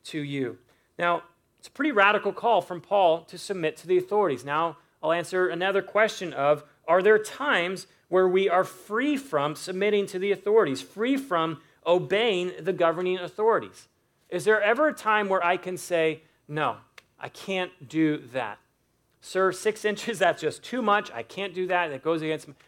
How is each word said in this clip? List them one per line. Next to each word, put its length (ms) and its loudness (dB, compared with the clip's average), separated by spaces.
to 140 -10
you. 400 -6
Now, 240 0
it's 100 -20
a 40 -20
pretty 200 -2
radical 400 4
call 280 2
from 200 -10
Paul 460 4
to 120 -18
submit 400 -4
to 80 -20
the 100 2
authorities. 480 0
Now, 340 -4
I'll 120 0
answer 360 0
another 320 0
question 520 -2
of, 320 2
are 140 4
there 180 6
times 640 -2
where 180 4
we 220 4
are 160 4
free 520 -4
from 380 -2
submitting 520 -2
to 120 -8
the 140 -2
authorities, 500 2
free 340 -2
from 440 -2
obeying 720 2
the 140 -4
governing 460 0
authorities? 680 -2
Is 160 -6
there 160 4
ever 280 2
a 40 0
time 360 0
where 160 0
I 120 2
can 200 -8
say, 460 -2
"No, 300 -2
I 80 -12
can't 600 -8
do 300 2
that"? 400 -8
"Sir, 320 0
six 320 -4
inches, 340 -4
that's 240 2
just 220 -4
too 180 -4
much. 300 0
I 100 -10
can't 320 -10
do 140 -4
that. 220 0
That 120 -10
goes 200 0
against 260 -6
me." 60 -20